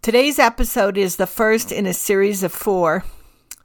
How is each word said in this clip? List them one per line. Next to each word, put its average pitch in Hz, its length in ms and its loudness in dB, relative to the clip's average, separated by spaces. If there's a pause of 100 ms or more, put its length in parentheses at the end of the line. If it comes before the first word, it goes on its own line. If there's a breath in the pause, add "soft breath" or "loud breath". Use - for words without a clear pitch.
Today's 262 380 2
episode 233 580 2
is 190 200 -2
the 185 100 0
first 220 440 0
in 202 140 -2
a 185 80 -2
series 196 480 0
of 180 100 -2
four 180 540 0 (600 loud breath)